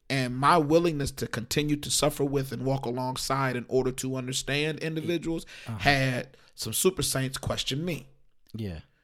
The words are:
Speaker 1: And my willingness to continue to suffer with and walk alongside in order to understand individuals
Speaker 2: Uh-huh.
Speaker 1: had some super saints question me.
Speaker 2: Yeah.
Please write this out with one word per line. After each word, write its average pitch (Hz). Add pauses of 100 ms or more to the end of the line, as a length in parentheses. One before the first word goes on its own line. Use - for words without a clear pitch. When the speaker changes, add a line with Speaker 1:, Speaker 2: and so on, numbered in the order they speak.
Speaker 1:
And 127
my 147
willingness 151
to -
continue 147
to 147
suffer 147
with 139
and 123
walk 135
alongside 127
in 120
order 127
to 131
understand 135
individuals 160 (220)
Speaker 2:
Uh-huh. 110
Speaker 1:
had 131 (180)
some -
super 180
saints 131
question 131
me. 175 (480)
Speaker 2:
Yeah. 101 (240)